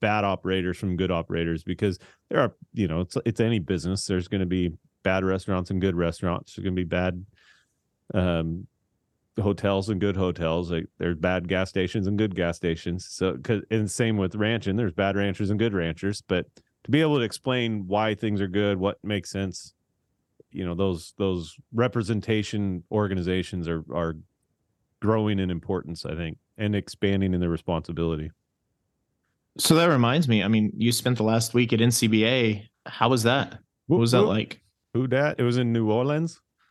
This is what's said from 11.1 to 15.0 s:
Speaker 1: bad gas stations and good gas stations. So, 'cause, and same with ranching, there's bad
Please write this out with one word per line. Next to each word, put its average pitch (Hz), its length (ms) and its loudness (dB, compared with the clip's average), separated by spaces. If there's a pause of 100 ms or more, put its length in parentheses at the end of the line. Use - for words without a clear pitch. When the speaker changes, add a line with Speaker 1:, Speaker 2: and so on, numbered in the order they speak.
Speaker 1:
bad 87 320 -2
gas 92 220 0
stations 95 380 -2
and 104 100 0
good 101 180 0
gas 85 220 -2
stations. 87 500 -4
So, 90 300 -4
'cause, 101 320 -2
and 107 200 0
same 113 280 0
with 95 180 0
ranching, 107 400 0
there's 107 180 0
bad 98 220 2